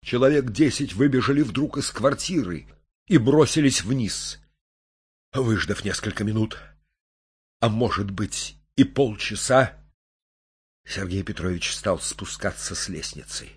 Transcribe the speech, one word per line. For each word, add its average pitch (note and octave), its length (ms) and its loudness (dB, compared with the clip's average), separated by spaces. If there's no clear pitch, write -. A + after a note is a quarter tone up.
Человек C3 480 2
десять B2+ 440 0
выбежали C3+ 480 4
вдруг C3+ 340 -2
из C#3 140 -4
квартиры B2+ 760 -2
и E3 120 6
бросились C#3 640 4
вниз. A2+ 580 -4
Выждав A2 520 0
несколько G#2 400 -4
минут, A2 340 -2
а A#2 80 4
может G#2 420 0
быть - 460 -6
и C3 80 8
полчаса, A#2 920 0
Сергей F#2+ 360 -4
Петрович F2+ 500 -4
стал F2+ 280 -2
спускаться - 760 -6
с - 140 -6
лестницы. - 680 -12